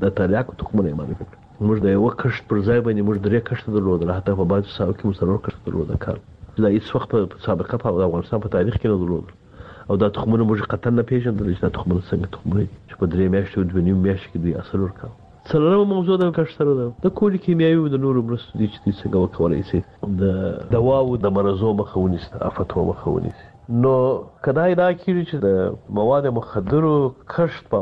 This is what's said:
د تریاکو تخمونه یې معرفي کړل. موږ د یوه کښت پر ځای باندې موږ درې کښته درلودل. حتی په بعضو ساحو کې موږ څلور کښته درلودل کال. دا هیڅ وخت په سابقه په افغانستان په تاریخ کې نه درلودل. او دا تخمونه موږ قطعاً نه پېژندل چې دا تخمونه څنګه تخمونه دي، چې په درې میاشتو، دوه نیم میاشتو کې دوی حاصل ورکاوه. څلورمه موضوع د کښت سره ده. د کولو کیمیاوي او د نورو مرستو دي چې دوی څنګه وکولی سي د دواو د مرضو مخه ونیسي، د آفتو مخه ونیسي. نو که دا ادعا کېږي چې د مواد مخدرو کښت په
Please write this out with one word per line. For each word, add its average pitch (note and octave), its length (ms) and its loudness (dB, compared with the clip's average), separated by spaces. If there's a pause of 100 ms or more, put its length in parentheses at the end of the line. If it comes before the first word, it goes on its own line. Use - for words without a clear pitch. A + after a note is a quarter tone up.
د F#2+ 160 2
تریاکو G#2 420 0
تخمونه G2 280 0
یې D2 100 -6
معرفي D2 260 -8
کړل. - 140 -20 (260)
موږ G#2+ 200 4
د - 20 6 (100)
یوه A#2 140 4 (100)
کښت - 280 -2
پر G#2 180 2
ځای A#2+ 180 4
باندې G#2+ 220 0
موږ G#2+ 180 2
درې G#2+ 220 4
کښته - 260 -6
درلودل. F2+ 440 2
حتی F#2+ 220 -2
په F#2 120 2
بعضو G2+ 260 0
ساحو G2 160 0
کې - 120 -12
موږ G2 140 0
څلور F#2 260 2
کښته - 200 -8
درلودل F2+ 400 -4
کال. - 120 -4 (460)
دا G2+ 60 4
هیڅ G#2+ 260 2
وخت B2 140 -4
په G2+ 360 -2
سابقه G2+ 380 -2
په A#2+ 60 0 (180)
افغانستان F2 320 -2
په G2+ 160 -6
تاریخ G2 200 2
کې - 100 -2
نه G#2+ 160 2
درلودل. F2 320 -4 (560)
او G2 120 0
دا G2+ 160 2
تخمونه A2+ 320 2
موږ G#2+ 100 2 (140)
قطعاً A#2+ 200 -2
نه A#2 100 2
پېژندل A#2 520 -2
چې - 60 -8
دا F2+ 160 2
تخمونه F2+ 320 -2
څنګه F#2 260 -2
تخمونه F#2 240 -2
دي، G2 100 -2 (200)
چې - 100 -18
په F#2+ 60 0
درې F2+ 280 2
میاشتو، G2 300 0
دوه F2+ 180 0
نیم F#2 240 2
میاشتو F#2+ 240 -2
کې - 140 -8
دوی E2+ 140 0
حاصل - 220 -6
ورکاوه. - 360 -8 (360)
څلورمه F3 420 4
موضوع F#3 240 0
د F3+ 200 2
کښت D#3+ 200 -2
سره D3 220 2
ده. A#2+ 60 -2 (200)
د F#3+ 120 0
کولو G3 280 2
کیمیاوي E3 360 4
او D3+ 140 0
د C3+ 100 0
نورو C3 220 2
مرستو - 320 -6
دي G#2+ 80 2
چې G#2 160 -8
دوی G2+ 160 0
څنګه - 180 -2
وکولی E2+ 540 0
سي F#2 80 0 (420)
د - 20 0 (520)
دواو B2+ 500 2
د G2 140 2
مرضو G2+ 420 2
مخه - 180 -4
ونیسي، F#2 340 0
د - 160 -6
آفتو - 420 -2
مخه - 240 -2
ونیسي. E2+ 300 -6 (380)
نو C3 120 6 (480)
که C#3+ 80 0
دا D#3 140 2
ادعا F3+ 260 4
کېږي F3 380 -2
چې D#3 60 -6 (100)
د - 20 4 (500)
مواد C3+ 280 2 (120)
مخدرو D3 580 0 (380)
کښت - 380 -2
په A2 100 2